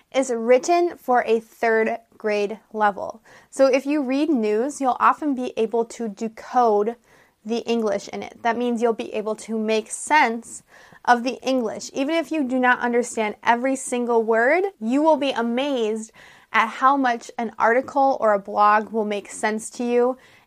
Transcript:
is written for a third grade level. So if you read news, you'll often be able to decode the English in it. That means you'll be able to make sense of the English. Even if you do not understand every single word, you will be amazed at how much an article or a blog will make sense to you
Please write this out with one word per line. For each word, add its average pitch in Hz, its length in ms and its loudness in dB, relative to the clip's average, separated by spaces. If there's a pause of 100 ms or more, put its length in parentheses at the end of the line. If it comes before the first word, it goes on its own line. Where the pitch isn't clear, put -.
(140)
is 262 160 0
written 254 640 2
for 247 300 0
a 226 140 2
third 226 580 0 (180)
grade 208 420 -2 (140)
level. 208 500 -2 (280)
So 269 160 4
if 269 180 2
you 294 180 -2
read 269 280 0
news, 226 500 -2
you'll 254 180 0
often 269 360 2
be 247 240 -4
able 226 280 0
to 226 220 -8
decode 220 880 0 (480)
the 220 140 -4
English 220 500 -2
in 202 140 -10
it. - 220 -14
That 226 120 0
means 240 240 -2
you'll 233 140 2
be - 180 -8
able 214 240 -4
to 220 220 -8
make 220 320 -2
sense 240 720 -2 (420)
of 240 180 4
the 247 240 -4
English. 240 460 -2
Even 277 220 -2
if 330 180 -2
you 311 120 -2
do 254 140 -2
not 247 200 4
understand 233 640 -2
every 247 340 0
single 240 460 0
word, 240 420 2 (160)
you 247 220 0
will 311 160 4
be 269 140 -2
amazed 233 800 -4 (400)
at 220 160 0
how 262 280 2
much 247 400 -2
an 226 220 -6
article 269 600 2
or 220 140 2
a 202 60 2
blog 208 520 2
will 220 140 -2
make 208 240 -6
sense 220 400 -4
to - 160 -8
you 240 320 2 (300)